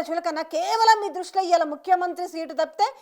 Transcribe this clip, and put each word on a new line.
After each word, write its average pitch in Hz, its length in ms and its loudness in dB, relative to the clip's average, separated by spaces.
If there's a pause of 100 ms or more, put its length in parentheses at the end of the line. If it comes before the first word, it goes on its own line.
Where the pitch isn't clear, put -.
(120)
చులకన? 330 300 -4
కేవలం 427 600 2
మీ 403 80 -4
దృష్టిలో 370 340 -4
ఇవాళ 339 200 4
ముఖ్యమంత్రి 349 640 -2
సీటు 320 260 -10
తప్పితే 320 480 -2